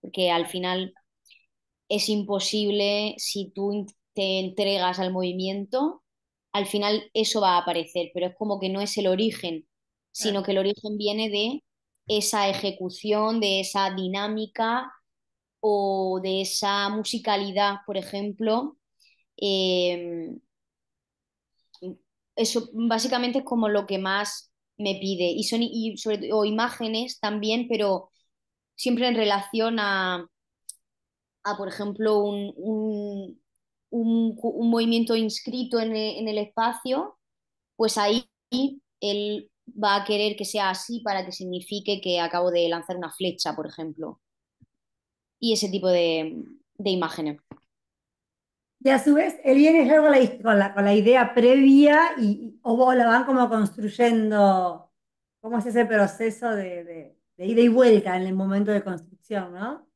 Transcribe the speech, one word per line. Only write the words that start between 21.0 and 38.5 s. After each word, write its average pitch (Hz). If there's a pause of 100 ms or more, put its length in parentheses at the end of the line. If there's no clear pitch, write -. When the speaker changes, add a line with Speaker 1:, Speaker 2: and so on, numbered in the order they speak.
Speaker 1:
eso 226
básicamente 233
es 269
como 226
lo 202
que 196
más 196 (260)
me 196
pide. 190
Y 214
son 226
i-, 240 (240)
y -
sobre, 208
o 214
imágenes 226
también, 214
pero 202 (640)
siempre 247
en 240
relación 220
a, 185 (1160)
a, 202
por 202
ejemplo, 208
un, 202
un, 208 (480)
un 226
cu-, 233
un 233
movimiento 233
inscrito 226
en 220
e-, 214
en 220
el 214
espacio, 247 (580)
pues 220
ahí 214 (720)